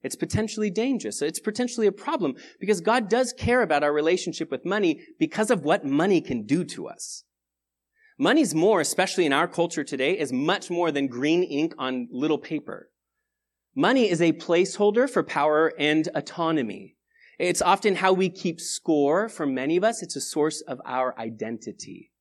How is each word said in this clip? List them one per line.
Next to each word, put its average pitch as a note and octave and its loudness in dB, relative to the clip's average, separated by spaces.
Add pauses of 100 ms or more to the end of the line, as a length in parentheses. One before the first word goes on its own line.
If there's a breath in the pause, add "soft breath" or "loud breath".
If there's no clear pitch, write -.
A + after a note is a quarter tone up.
It's C3 -6
potentially G#3+ -2
dangerous. G#3+ -2
It's D#3+ -2
potentially A#3 -2
a G3 6
problem G3+ -2 (260 loud breath)
because F#3+ 0
God A3 2
does B3 2
care B3 2
about D#3 2
our D3 2
relationship D#3+ 0
with C3 -6
money F#3+ 0 (180 loud breath)
because G#3+ 0
of F3 0
what D#3+ 2
money D#3+ 4
can A2+ -6
do E3 2
to F2 -10
us. - -16 (960 soft breath)
Money's G#3+ 2
more, F3+ 4
especially F#3 2
in C#3 2
our D#3+ 2
culture E3 -2
today, C#3+ 0
is C3 -4
much E3 -2
more E3+ 0
than C#3 0
green D3 2
ink D#3+ -2
on B2+ -4
little C#3 -2
paper. - -10 (880)
Money G#3+ 4
is E3+ 2
a E3 4
placeholder G3+ 2
for F#3+ 0
power D3+ 2
and D#3 2
autonomy. C#3+ -4 (420 soft breath)
It's F3 0
often F#3+ 2
how F#3 2
we F#3 2
keep E3 -6
score. D#3+ 0
For E3 -6
many C3+ 0
of F3+ 2
us, A3+ 0
it's E3 -10
a C#3 -6
source D3+ -2
of C3+ -10
our B2+ -2
identity. A2 -10